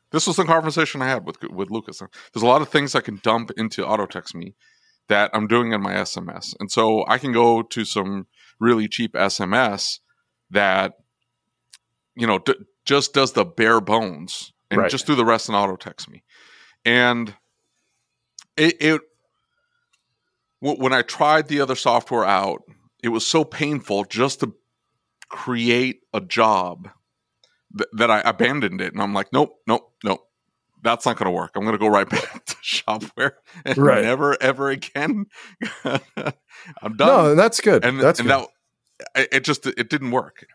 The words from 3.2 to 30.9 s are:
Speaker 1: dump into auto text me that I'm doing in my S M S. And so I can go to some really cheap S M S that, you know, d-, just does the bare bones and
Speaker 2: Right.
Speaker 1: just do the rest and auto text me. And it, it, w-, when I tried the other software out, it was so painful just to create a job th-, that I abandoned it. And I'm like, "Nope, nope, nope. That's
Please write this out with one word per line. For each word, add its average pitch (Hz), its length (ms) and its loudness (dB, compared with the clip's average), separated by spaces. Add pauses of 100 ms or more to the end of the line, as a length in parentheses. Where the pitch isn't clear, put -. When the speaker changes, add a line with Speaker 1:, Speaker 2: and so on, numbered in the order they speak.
Speaker 1:
dump 113 360 0
into 110 280 -4
auto 104 200 -2
text - 280 -12
me 85 220 -14 (540)
that 104 240 2
I'm 107 140 -2
doing 117 260 0
in 104 80 -2
my 95 120 -6
S 98 240 -6
M 90 120 -12
S. 85 300 -14
And 104 120 -10
so 110 360 2
I 117 100 2
can 131 160 -4
go 117 280 4
to 110 240 -6
some 98 400 -6 (340)
really 113 280 2
cheap - 280 -6
S 98 260 -2
M 92 120 -4
S 113 460 0 (520)
that, 95 420 0 (1200)
you 117 100 -4
know, 110 140 2
d-, 139 140 0 (320)
just 139 280 0
does 135 200 0
the 104 120 2
bare 113 360 2
bones 92 720 -4 (180)
and - 100 0
Speaker 2:
Right. 92 100 2
Speaker 1:
just 135 160 -6
do 147 80 2
the 123 100 4
rest 113 240 2
and 110 60 -2
auto 98 200 0
text - 340 -16
me. - 140 -20 (600)
And 120 480 2 (1200)
it, 160 220 4
it, 156 220 2 (1600)
w-, 139 200 -2
when 131 120 2
I 127 80 4
tried 151 460 2
the 143 140 0
other 131 140 0
software 117 500 0
out, 98 380 0 (400)
it 120 60 -2
was 113 160 -2
so 160 180 2
painful 143 600 -4
just 127 360 -2
to 113 120 -4 (760)
create 123 720 -2 (120)
a 107 80 -4
job 92 680 0 (880)
th-, - 160 -4
that 117 180 0
I 107 100 2
abandoned 113 600 -2
it. 90 120 -8
And 95 80 -6
I'm 101 120 -4
like, 101 200 -4
"Nope, 143 340 0
nope, - 260 -2 (100)
nope. 101 180 -2 (640)
That's 117 220 0